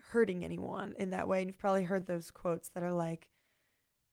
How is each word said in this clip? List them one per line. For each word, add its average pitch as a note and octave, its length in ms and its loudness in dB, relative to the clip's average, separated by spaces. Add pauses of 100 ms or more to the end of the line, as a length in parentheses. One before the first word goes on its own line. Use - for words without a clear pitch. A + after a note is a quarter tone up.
(100)
hurting F#3+ 340 4
anyone F#3 540 -4
in F#3+ 120 -2
that F#3 180 0
way. F#3+ 140 4
And F#3 60 -2
you've F#3+ 100 -10
probably G3 260 4
heard F#3 220 0
those E3+ 240 -4
quotes - 400 -4
that E3+ 120 -6
are F3 100 0
like, E3 360 -2 (840)